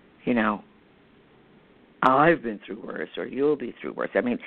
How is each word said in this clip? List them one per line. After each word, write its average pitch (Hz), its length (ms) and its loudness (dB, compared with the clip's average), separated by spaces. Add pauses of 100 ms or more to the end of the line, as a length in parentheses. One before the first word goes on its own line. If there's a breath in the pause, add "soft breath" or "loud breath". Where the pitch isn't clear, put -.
(240 loud breath)
You 123 100 2
know, 107 300 0 (1400)
"I've 147 400 6
been 110 220 -6
through 95 160 -12
worse," 90 360 -10
or 85 100 -6
"You'll 139 300 0
be 123 240 -8
through 65 120 -8
worse." - 220 -6
I 101 60 2
mean, 120 260 0